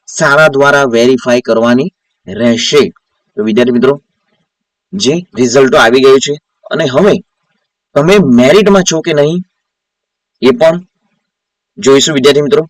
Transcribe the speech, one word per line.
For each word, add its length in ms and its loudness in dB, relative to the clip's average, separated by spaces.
શાળા 460 0
દ્વારા 400 2
વેરીફાઈ 540 0
કરવાની 420 -2
રહેશે. 560 -2
તો 120 -6
વિદ્યાર્થી 300 0
મિત્રો 160 0
જે 220 -4
રિઝલ્ટો 400 0
આવી 260 2
ગયું 220 4
છે 80 -6
અને 140 -4
હવે 200 2
તમે 200 2
મેરિટમાં 520 2
છો 160 -2
કે 120 -4
નહીં 200 0
એ 80 2
પણ 160 2
જોઈશું 380 0
વિદ્યાર્થી 320 2
મિત્રો 220 0